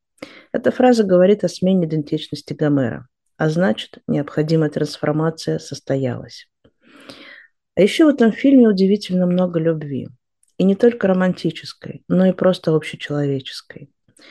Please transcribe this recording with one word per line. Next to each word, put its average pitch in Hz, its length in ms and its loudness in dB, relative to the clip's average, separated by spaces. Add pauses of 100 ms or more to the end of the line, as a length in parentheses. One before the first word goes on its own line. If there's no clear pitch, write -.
(520)
Эта 240 200 -2
фраза 247 320 4
говорит 185 400 2
о 170 40 0
смене 180 380 -2
идентичности 156 680 -6
Гомера, 135 520 -2 (300)
а 160 120 0
значит, 185 500 -2 (100)
необходимая 151 640 0
трансформация 156 880 -4
состоялась. 131 920 -8 (1300)
А 175 60 4
ещё 302 240 4
в 285 80 4
этом 226 180 4
фильме 262 360 6
удивительно 190 580 0
много 180 340 0
любви. 151 480 -4 (480)
И 180 80 0
не 196 120 4
только 233 320 2
романтической, - 1000 -4
но 185 180 2
и 185 60 4
просто 180 420 0
общечеловеческой. - 1160 -6 (400)